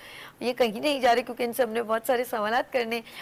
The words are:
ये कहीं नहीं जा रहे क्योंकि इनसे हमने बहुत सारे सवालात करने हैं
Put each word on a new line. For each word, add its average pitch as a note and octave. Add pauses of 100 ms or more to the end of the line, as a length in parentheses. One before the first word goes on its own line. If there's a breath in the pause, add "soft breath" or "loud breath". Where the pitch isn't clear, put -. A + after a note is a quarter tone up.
(420 loud breath)
ये A#3+
कहीं A#3+
नहीं C#4
जा A#3+
रहे B3
क्योंकि B3
इनसे A#3+
हमने A3+
बहुत A3
सारे B3+
सवालात A#3+
करने A#3
हैं A3+ (180 loud breath)